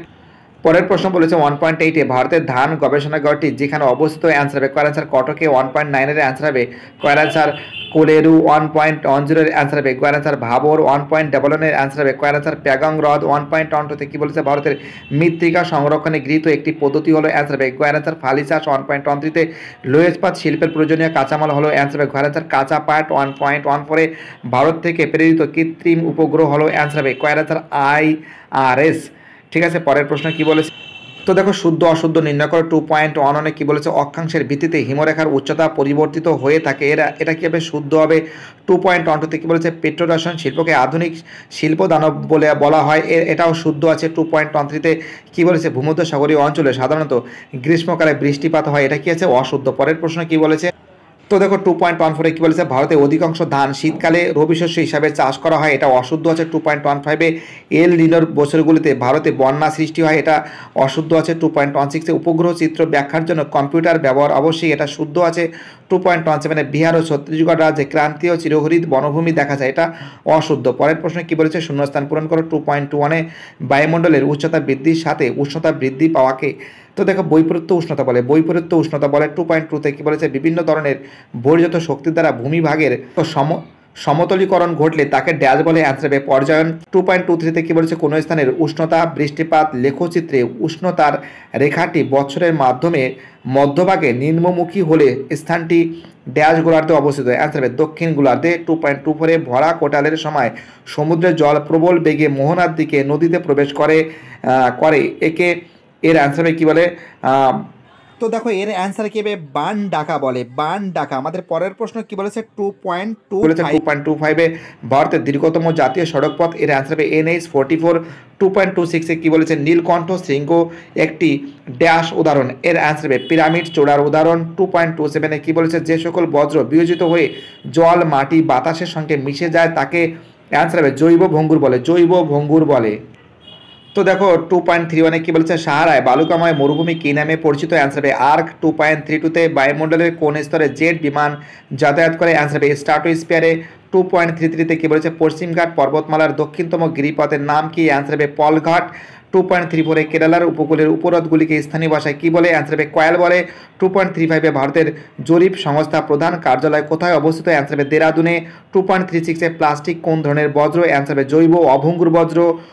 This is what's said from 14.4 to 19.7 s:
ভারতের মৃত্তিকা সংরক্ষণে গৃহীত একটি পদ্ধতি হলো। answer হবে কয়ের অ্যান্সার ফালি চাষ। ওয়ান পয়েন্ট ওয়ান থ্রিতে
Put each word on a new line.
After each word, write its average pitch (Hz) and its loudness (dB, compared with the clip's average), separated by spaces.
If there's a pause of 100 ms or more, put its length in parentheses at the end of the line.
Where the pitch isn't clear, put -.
ভারতের 143 0 (360)
মৃত্তিকা 165 0
সংরক্ষণে 151 0
গৃহীত 151 -2
একটি 151 0
পদ্ধতি 151 0
হলো। 156 2
answer 147 -2
হবে 131 0
কয়ের 147 0
অ্যান্সার 151 -4
ফালি 139 0
চাষ। 151 -2
ওয়ান 139 0
পয়েন্ট 143 -4
ওয়ান 143 -2
থ্রিতে 156 -2 (340)